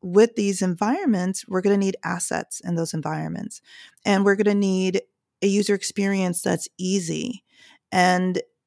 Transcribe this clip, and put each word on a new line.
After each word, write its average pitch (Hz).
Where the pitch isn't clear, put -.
with 208
these 202
environments, 196
we're 185
gonna 202
need 196
assets -
in 170
those 165
environments. 160
And 196
we're 202
gonna 208
need 190
a 202
user 202
experience 196
that's 175
easy. 180
And 185